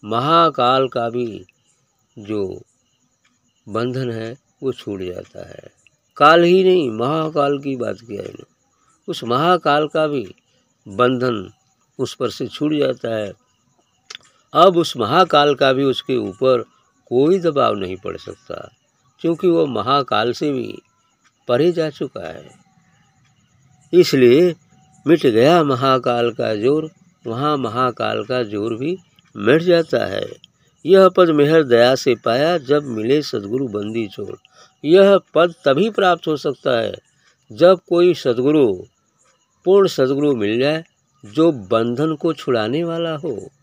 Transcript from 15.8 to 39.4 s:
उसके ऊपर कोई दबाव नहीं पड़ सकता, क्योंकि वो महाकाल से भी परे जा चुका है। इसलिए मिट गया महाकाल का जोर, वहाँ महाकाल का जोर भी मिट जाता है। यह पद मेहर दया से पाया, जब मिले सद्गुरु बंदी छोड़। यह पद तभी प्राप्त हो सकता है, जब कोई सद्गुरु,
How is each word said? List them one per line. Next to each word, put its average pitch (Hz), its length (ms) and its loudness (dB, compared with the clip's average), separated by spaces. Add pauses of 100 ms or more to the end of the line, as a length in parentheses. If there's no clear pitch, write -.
उसके 131 320 -2
ऊपर 113 480 -2 (420)
कोई 147 320 2
दबाव 143 360 0
नहीं 92 220 -8
पड़ 90 200 -10
सकता, - 540 -16 (500)
क्योंकि 165 280 -2
वो 165 180 2
महाकाल 120 680 -2
से 147 200 -4
भी 123 260 -8 (680)
परे 143 240 2
जा 160 180 -4
चुका - 380 -10
है। - 220 -18 (1400)
इसलिए 156 600 4 (520)
मिट 151 200 2
गया 139 380 4
महाकाल 127 680 0
का 113 240 -4
जोर, 147 360 -2 (360)
वहाँ 139 300 -4
महाकाल 113 680 -4
का 127 180 -4
जोर 107 320 -6
भी 156 240 -6 (380)
मिट 120 260 2
जाता 165 440 2
है। - 400 -8 (400)
यह 190 220 6
पद 180 220 4
मेहर 151 320 4
दया 120 320 4
से 127 200 0
पाया, 139 440 -2
जब 143 260 0
मिले 123 380 -2
सद्गुरु 120 460 -6
बंदी 104 400 -6
छोड़। - 280 -14 (480)
यह 190 360 6 (140)
पद 170 200 2 (100)
तभी 156 260 2
प्राप्त 185 360 0
हो 156 100 -2
सकता 135 440 -4
है, 101 140 -4 (580)
जब 170 360 4
कोई 175 260 2
सद्गुरु, 131 600 2 (920)